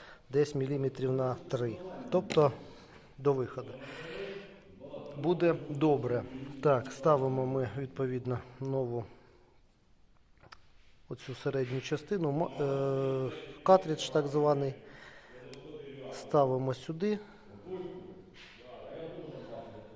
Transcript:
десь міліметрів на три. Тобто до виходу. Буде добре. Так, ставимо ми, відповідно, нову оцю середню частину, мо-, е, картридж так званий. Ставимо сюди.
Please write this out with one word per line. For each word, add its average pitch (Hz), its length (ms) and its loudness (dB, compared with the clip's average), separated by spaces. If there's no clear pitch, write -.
десь 147 260 4
міліметрів 135 560 0
на 131 240 2
три. 120 300 0
Тобто 165 420 6
до 139 160 4
виходу. 127 380 -4
Буде 165 380 4
добре. 135 540 2
Так, 131 300 4
ставимо 131 540 4
ми, 131 320 0
відповідно, 127 640 -2
нову 131 460 -2
оцю 127 260 -10
середню 131 460 0
частину, 156 500 0
мо-, 147 280 0
е, 135 720 2
картридж 185 460 6
так 151 180 2
званий. 139 460 4
Ставимо 131 600 4
сюди. 202 460 -2